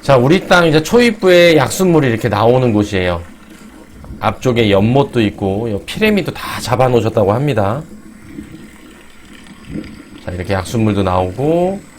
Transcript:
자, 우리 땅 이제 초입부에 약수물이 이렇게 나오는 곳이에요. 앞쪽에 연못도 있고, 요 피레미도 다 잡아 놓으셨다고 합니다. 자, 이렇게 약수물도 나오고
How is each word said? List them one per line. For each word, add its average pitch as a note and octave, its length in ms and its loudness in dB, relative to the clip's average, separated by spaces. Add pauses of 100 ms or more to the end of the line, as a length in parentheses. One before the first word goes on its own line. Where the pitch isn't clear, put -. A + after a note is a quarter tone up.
자, C#3 160 2
우리 D3+ 300 2
땅 F3 200 4
이제 D#3 160 2
초입부에 F3+ 720 4
약수물이 D3+ 540 2
이렇게 A2+ 200 -2
나오는 A#2 440 2
곳이에요. F#2 480 -2 (1000)
앞쪽에 A2 500 0
연못도 A#2+ 520 2
있고, G#2 500 -2
요 G2 140 -6
피레미도 G3+ 460 -2
다 - 300 -12
잡아 B2 280 0
놓으셨다고 G#2+ 440 0
합니다. A#2+ 480 -2 (2500)
자, F2+ 80 -10
이렇게 F#2 220 -6
약수물도 G2+ 500 -2
나오고 C3+ 760 -2 (200)